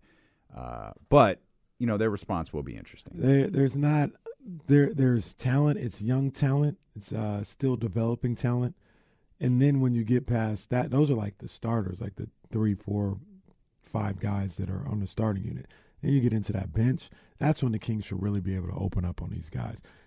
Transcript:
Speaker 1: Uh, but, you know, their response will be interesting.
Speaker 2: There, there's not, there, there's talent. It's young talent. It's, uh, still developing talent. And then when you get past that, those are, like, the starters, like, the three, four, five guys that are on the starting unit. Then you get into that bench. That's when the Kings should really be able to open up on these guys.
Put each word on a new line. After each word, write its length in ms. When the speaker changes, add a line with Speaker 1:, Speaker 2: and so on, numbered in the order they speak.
Speaker 1:
Uh, 360
but, 340
you 80
know, 100
their 120
response 420
will 120
be 120
interesting. 400
Speaker 2:
There, 320
there's 300
not, 320
there, 260
there's 400
talent. 460
It's 220
young 280
talent. 480
It's, 180
uh, 300
still 340
developing 580
talent. 400
And 220
then 180
when 140
you 100
get 240
past 440
that, 200
those 180
are, 60
like, 220
the 100
starters, 540
like, 160
the 100
three, 240
four, 420
five 380
guys 380
that 120
are 200
on 100
the 80
starting 380
unit. 220
Then 100
you 80
get 140
into 200
that 200
bench. 360
That's 240
when 80
the 80
Kings 260
should 160
really 200
be 140
able 120
to 80
open 300
up 160
on 80
these 200
guys. 320